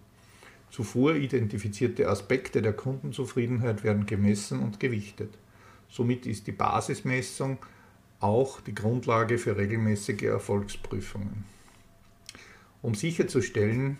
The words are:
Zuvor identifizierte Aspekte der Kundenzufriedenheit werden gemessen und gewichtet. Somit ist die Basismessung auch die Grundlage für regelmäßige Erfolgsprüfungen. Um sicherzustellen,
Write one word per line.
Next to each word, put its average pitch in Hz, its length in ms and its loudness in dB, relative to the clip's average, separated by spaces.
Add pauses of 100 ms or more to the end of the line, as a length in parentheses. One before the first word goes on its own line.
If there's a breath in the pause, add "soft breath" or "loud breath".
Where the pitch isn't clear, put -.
(720 loud breath)
Zuvor 123 440 2
identifizierte 117 960 0
Aspekte 123 520 0
der 110 140 2
Kundenzufriedenheit 123 1080 -2
werden 104 220 2
gemessen 104 560 2
und 117 180 -2
gewichtet. 107 600 -4 (500 loud breath)
Somit 123 380 0
ist 110 200 -6
die - 60 -4
Basismessung 131 1040 0 (640 loud breath)
auch 117 400 2
die 120 140 -10
Grundlage 113 640 2
für 117 180 0
regelmäßige 107 680 0
Erfolgsprüfungen. 101 1200 -4 (1400 loud breath)
Um 120 120 0
sicherzustellen, 131 1040 0